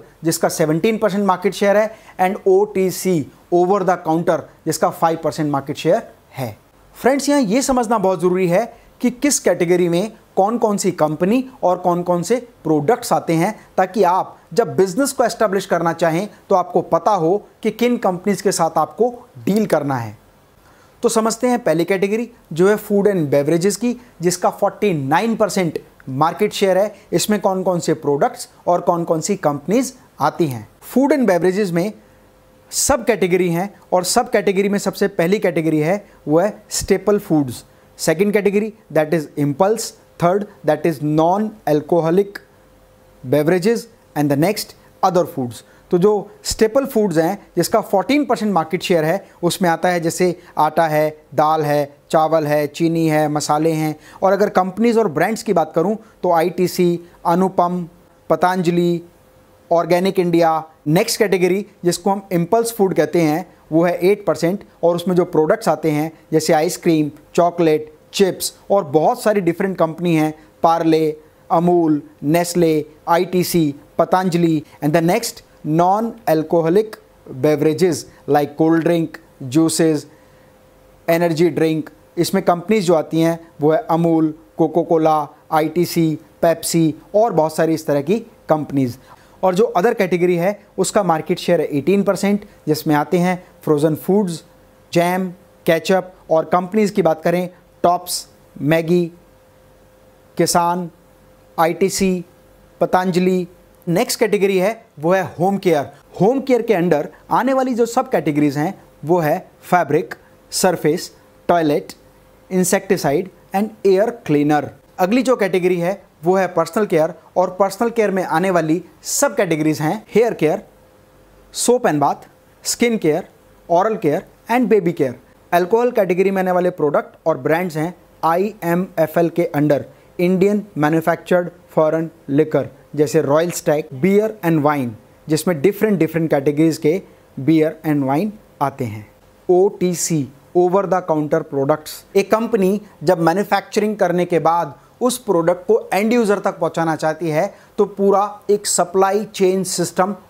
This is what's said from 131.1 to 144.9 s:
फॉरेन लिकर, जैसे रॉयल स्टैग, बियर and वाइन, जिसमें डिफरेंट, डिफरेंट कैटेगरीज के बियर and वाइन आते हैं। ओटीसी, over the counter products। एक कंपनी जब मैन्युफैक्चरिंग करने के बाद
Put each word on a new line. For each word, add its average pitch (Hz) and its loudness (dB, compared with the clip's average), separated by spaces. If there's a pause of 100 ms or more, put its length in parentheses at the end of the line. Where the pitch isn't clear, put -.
फॉरेन 160 0 (200)
लिकर, 143 2 (280)
जैसे 147 2
रॉयल 156 2
स्टैग, 156 -2
बियर 202 0
and 165 2
वाइन, 135 0 (320)
जिसमें 156 -2
डिफरेंट, 202 2
डिफरेंट 160 0
कैटेगरीज 147 0
के 170 0 (360)
बियर 156 0
and 147 0
वाइन 156 0 (300)
आते 139 -4
हैं। 104 -10 (440)
ओटीसी, 180 0 (300)
over 180 2
the 180 0
counter 156 -2
products। 143 -2 (220)
एक 196 0
कंपनी 214 0 (220)
जब 170 2
मैन्युफैक्चरिंग 202 0
करने 180 0
के 175 0
बाद 160 -2 (260)